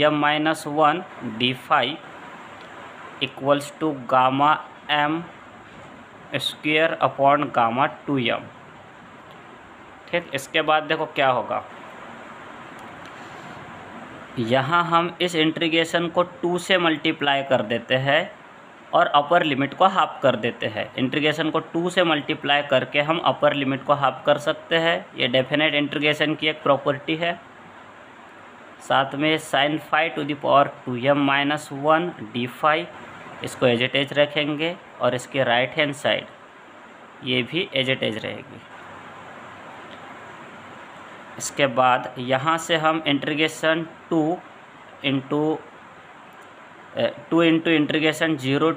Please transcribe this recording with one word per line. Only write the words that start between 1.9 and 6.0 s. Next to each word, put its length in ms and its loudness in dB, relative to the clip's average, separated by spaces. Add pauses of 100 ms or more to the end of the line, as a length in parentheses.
equals 500 0 (100)
to 140 0 (140)
gamma 440 4 (380)
m 340 0 (1160)